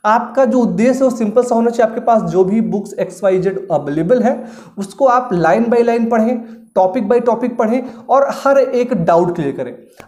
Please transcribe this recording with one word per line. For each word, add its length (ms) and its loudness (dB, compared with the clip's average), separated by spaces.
आपका 400 2
जो 160 2
उद्देश्य 340 2
है 100 0
वो 60 4
सिंपल 320 0
सा 120 -2
होना 160 2
चाहिए। 200 0
आपके 120 -8
पास 280 2
जो 140 4
भी 180 0
books 320 -4
X 300 -8
Y 140 2
Z 320 -4
available 520 0
है 200 0
उसको 300 -2
आप 240 0
line 360 2
by 140 2
line 280 0
पढ़ें, 320 0
topic 300 0
by 160 2
topic 340 -2
पढ़ें 240 0
और 280 2
हर 240 0
एक 360 0
डाउट 400 2
clear 220 -4
करें। 200 -10